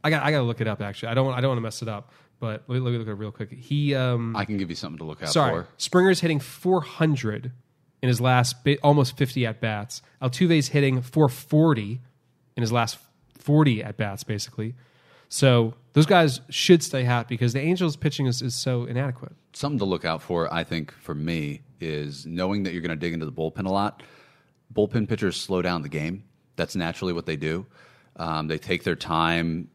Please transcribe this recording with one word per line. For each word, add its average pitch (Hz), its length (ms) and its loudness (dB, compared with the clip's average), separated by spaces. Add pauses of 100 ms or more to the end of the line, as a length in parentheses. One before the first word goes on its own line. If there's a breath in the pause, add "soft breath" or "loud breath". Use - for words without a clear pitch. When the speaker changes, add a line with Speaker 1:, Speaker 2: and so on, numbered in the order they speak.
Speaker 1:
I 156 80 0
got, 151 120 0
I 147 80 2
gotta 143 140 2
look 117 160 -4
it 110 80 0
up, 104 120 -4
actually. 104 280 -8
I 117 60 -4
don't, 131 180 2
I 123 80 -4
don't 135 100 2
wanna 120 100 -2
mess 113 220 -8
it 113 60 -8
up, 104 240 -12 (260 soft breath)
but 110 300 -8
let 123 80 -4
me, 131 40 0
let 123 120 0
me 120 60 -2
look 110 100 -6
at - 20 -8
it 104 40 -6
real 104 180 -8
quick. - 180 -10
He, 143 440 -2
um, 120 420 0
Speaker 2:
I 101 80 0
can 104 120 -4
give 95 140 -2
you 85 60 -6
something 80 220 -10
to 80 60 -10
look 78 180 -10
out 78 80 -4
Speaker 1:
sorry. 113 340 2
Speaker 2:
for. - 120 -16
Speaker 1:
Springer's 180 440 4
hitting 160 200 2
four 185 400 0
hundred 127 720 -2 (500)
in 127 60 2
his 120 120 4
last 123 440 4
bi-, 143 180 4
almost 143 340 6
fifty 131 300 0
at-bats. 110 560 -6 (200 soft breath)
Altuve's 143 460 2
hitting 135 340 2
four 147 260 2
forty 127 720 2 (560)
in 120 60 -2
his 113 100 0
last 117 260 0 (400)
forty 147 440 4
at-bats, 104 420 -6
basically. 110 500 -8 (540 soft breath)
So 120 460 4 (180)
those 151 140 6
guys 160 420 4
should 170 340 6
stay 131 220 -2
hot 120 240 0
because 120 240 0
the 135 80 -2
Angels' 170 360 0
pitching 143 300 -2
is, 123 160 -2
is 123 120 -4
so 123 300 -2
inadequate. 127 480 -6 (200)
Speaker 2:
Something 143 260 -4
to 101 60 0
look 92 200 0
out 82 180 -2
for, 85 300 -2
I 82 120 -2
think, 80 280 -6
for - 220 -10
me, 76 460 -4 (200)
is 73 460 -8
knowing 92 380 -2
that 90 80 -4
you're 85 100 -6
gonna 82 140 -4
dig 82 160 -4
into 80 140 -6
the 71 60 -10
bullpen 80 340 -6
a 95 40 -2
lot. 101 320 -2 (720 soft breath)
Bullpen 107 340 0
pitchers 101 280 -2
slow 92 260 -2
down 87 200 -2
the 71 60 -10
game. 80 360 -6 (320)
That's 82 180 -4
naturally 87 380 -4
what 82 140 -6
they 80 100 -4
do. 78 300 -4 (500 soft breath)
Um, 80 320 -4
they 80 100 -4
take 90 260 -4
their 85 120 -2
time. 82 800 0